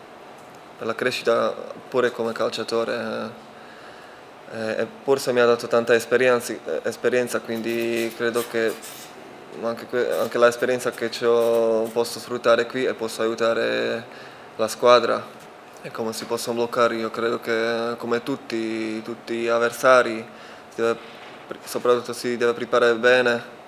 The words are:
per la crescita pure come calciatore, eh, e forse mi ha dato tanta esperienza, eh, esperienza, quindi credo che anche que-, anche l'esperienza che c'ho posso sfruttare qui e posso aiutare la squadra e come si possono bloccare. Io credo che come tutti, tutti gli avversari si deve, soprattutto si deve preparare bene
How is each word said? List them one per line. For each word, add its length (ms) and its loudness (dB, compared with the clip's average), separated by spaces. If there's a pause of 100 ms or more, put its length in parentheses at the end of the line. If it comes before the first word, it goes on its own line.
(760)
per 100 -8
la 80 -2
crescita 580 0 (360)
pure 220 2
come 220 -4
calciatore, 960 -4 (1200)
eh, 300 -4
e 60 -2 (160)
forse 280 2
mi 80 2
ha 60 6
dato 220 4
tanta 280 4
esperienza, 580 2
eh, 300 -6
esperienza, 560 -2
quindi 760 -4
credo 340 -2
che 240 0 (880)
anche 240 -6
que-, 340 0
anche 180 -2
l'esperienza 540 2
che 180 -4
c'ho 840 2
posso 260 -2
sfruttare 460 2
qui 200 -4
e 80 0
posso 280 -6
aiutare 840 0 (520)
la 100 0
squadra 560 4 (580)
e 100 -12
come 220 -6
si 120 -10
possono 320 -4
bloccare. 380 2
Io 140 -4
credo 300 -2
che 580 -2
come 260 -2
tutti, 800 -4
tutti 320 -8
gli 120 -2
avversari 800 4 (440)
si 120 -6
deve, 160 2 (680)
soprattutto 500 0
si 240 -4
deve 160 2
preparare 420 4
bene 580 4 (140)